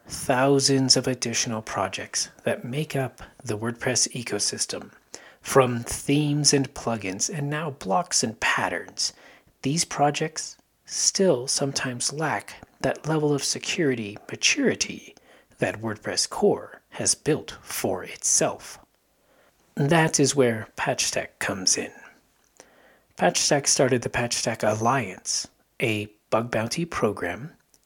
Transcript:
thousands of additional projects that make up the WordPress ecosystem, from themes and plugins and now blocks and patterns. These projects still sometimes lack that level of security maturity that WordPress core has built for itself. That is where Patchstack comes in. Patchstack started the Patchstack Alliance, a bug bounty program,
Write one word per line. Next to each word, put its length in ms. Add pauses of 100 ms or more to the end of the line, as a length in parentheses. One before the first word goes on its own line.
thousands 920
of 100
additional 540
projects 680 (160)
that 200
make 300
up 260 (220)
the 160
WordPress 540
ecosystem, 760 (520)
from 420
themes 680
and 200
plugins 600
and 160
now 220
blocks 520
and 180
patterns. 720 (480)
These 240
projects 720 (280)
still 640
sometimes 640
lack 440 (260)
that 260
level 260
of 100
security 720 (120)
maturity 880 (440)
that 220
WordPress 480
core 600
has 260
built 460
for 420
itself. 760 (960)
That 440
is 160
where 400
Patchstack 640
comes 380
in. 140 (1300)
Patchstack 480
started 360
the 80
Patchstack 600
Alliance, 800 (340)
a 260 (220)
bug 220
bounty 320
program, 680 (320)